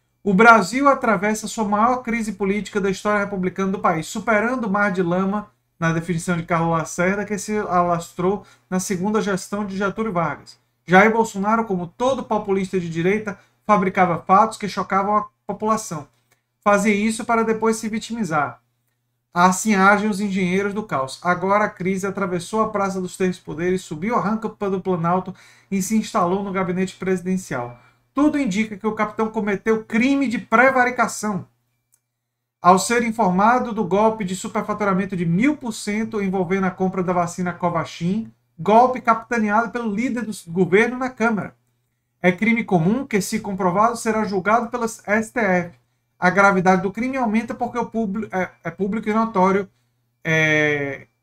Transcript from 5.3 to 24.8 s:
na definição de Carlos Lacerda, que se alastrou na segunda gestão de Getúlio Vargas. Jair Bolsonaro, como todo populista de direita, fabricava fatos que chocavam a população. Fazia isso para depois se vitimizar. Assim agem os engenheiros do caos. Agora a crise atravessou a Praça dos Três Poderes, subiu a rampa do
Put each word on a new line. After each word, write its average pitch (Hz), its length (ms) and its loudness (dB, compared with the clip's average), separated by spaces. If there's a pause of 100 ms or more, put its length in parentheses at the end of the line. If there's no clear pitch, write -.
na 165 100 0
definição 165 460 -2
de 165 60 -4
Carlos 165 300 0
Lacerda, 180 520 -2
que 202 140 -6
se 214 180 -4
alastrou 180 880 -2 (240)
na 185 100 -2
segunda 202 440 -2
gestão 202 420 -4
de 190 100 -8
Getúlio 202 380 -2
Vargas. 160 480 -4 (240)
Jair 190 280 6
Bolsonaro, 220 520 0
como 180 220 -4
todo 247 380 -2
populista 196 540 -2
de 170 120 -4
direita, 190 480 -2 (260)
fabricava 185 600 2
fatos 202 320 4
que 208 100 -8
chocavam 196 480 -2
a 208 100 -2 (200)
população. 208 600 -4 (520)
Fazia 202 320 4
isso 220 320 -2
para 226 200 2
depois 220 320 0
se 220 120 -8
vitimizar. 196 720 -4 (720)
Assim 185 440 4
agem 202 340 4
os 196 100 -4
engenheiros 196 540 0
do 214 80 -4
caos. 135 400 -6
Agora 185 440 2
a 180 40 -4
crise 185 340 -4
atravessou 190 580 -2
a 208 60 -2
Praça 196 320 -2
dos 180 160 -8
Três 185 220 0
Poderes, 175 440 -4
subiu 190 340 -4
a 202 40 0
rampa 208 480 -2
do 190 120 -2